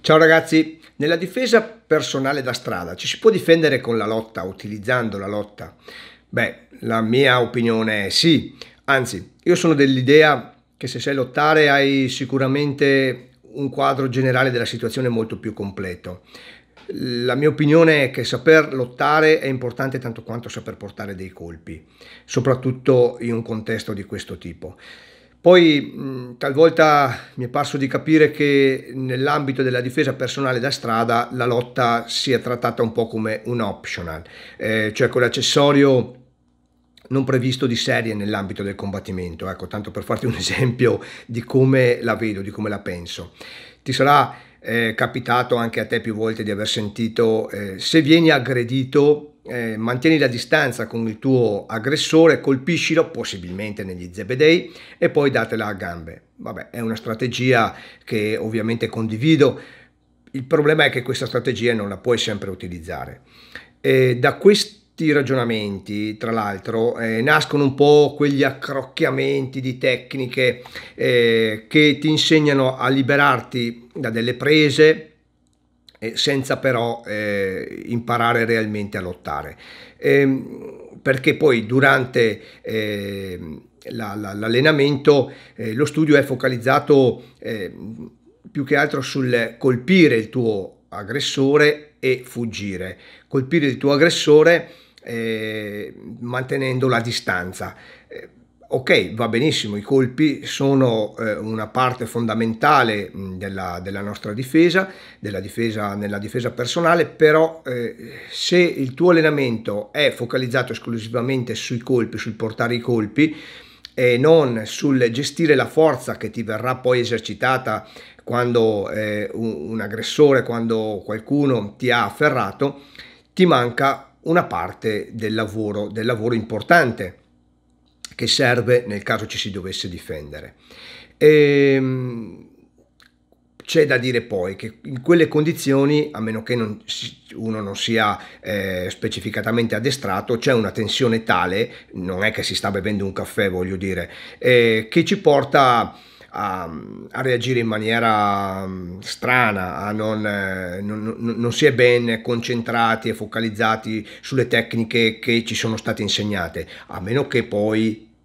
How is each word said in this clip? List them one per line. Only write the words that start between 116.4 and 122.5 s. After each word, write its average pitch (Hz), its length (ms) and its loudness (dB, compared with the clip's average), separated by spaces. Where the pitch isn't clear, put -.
verrà 113 360 -4
poi 123 220 0
esercitata 117 880 -2
quando, 117 680 0
eh, 104 440 -4
un, 104 360 -6
un 110 120 -6
aggressore, 117 600 0
quando 113 640 -4
qualcuno 113 720 -4
ti 120 160 -4
ha 117 140 2
afferrato, 139 760 -2